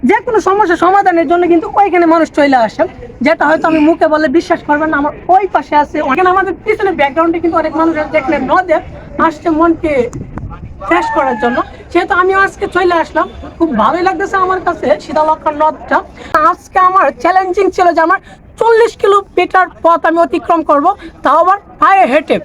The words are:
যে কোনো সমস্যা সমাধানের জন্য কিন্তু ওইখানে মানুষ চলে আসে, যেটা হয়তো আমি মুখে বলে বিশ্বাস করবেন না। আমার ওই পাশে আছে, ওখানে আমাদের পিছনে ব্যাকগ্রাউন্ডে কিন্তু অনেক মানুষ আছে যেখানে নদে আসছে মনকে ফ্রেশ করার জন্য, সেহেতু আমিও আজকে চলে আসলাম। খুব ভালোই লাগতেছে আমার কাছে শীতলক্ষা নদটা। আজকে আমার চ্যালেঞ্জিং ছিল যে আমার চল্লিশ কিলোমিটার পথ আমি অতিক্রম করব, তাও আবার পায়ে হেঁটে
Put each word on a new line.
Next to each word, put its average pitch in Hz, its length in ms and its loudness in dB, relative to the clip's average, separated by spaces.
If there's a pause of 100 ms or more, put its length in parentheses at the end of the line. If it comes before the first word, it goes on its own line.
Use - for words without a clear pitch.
যে 415 160 4
কোনো 453 220 0
সমস্যা 381 360 0
সমাধানের 359 480 2
জন্য 349 200 2
কিন্তু 349 160 2 (120)
ওইখানে 359 340 2
মানুষ 330 140 2 (100)
চলে 285 200 2 (100)
আসে, 277 160 -4 (420)
যেটা 320 240 2
হয়তো 320 220 0
আমি 320 80 2 (100)
মুখে 330 240 2
বলে 311 140 0 (100)
বিশ্বাস 339 300 -2
করবেন 311 240 0
না। 302 100 -2
আমার 302 120 -2 (220)
ওই 392 100 4 (100)
পাশে 302 280 -2
আছে, 294 140 -4 (120)
ওখানে 359 240 2
আমাদের 381 200 0 (120)
পিছনে 415 340 0
ব্যাকগ্রাউন্ডে 320 440 0
কিন্তু 339 180 0
অনেক 311 180 -4
মানুষ 320 220 2
আছে 294 140 -6
যেখানে 302 220 -2 (140)
নদে 349 260 2 (480)
আসছে 320 220 -2 (120)
মনকে 320 320 0 (960)
ফ্রেশ 311 200 0 (100)
করার 262 260 -2
জন্য, 247 140 0 (340)
সেহেতু 359 300 0
আমিও 381 260 2
আজকে 381 180 -6 (100)
চলে 349 280 2
আসলাম। 311 220 -2 (320)
খুব 330 120 0 (120)
ভালোই 302 260 0
লাগতেছে 381 280 -4 (100)
আমার 370 220 -2
কাছে 330 200 -4 (160)
শীতলক্ষা 262 480 -2 (100)
নদটা। 311 360 -2 (540)
আজকে - 260 -6 (120)
আমার 370 160 2 (160)
চ্যালেঞ্জিং 370 440 0 (100)
ছিল 359 120 2 (100)
যে 330 100 2
আমার 381 120 2 (400)
চল্লিশ 453 420 4
কিলোমিটার 370 680 2 (160)
পথ 330 160 4 (100)
আমি 330 160 0
অতিক্রম 339 440 -2
করব, 285 160 2 (380)
তাও 269 200 2
আবার 381 140 2 (240)
পায়ে 370 320 4
হেঁটে 285 320 0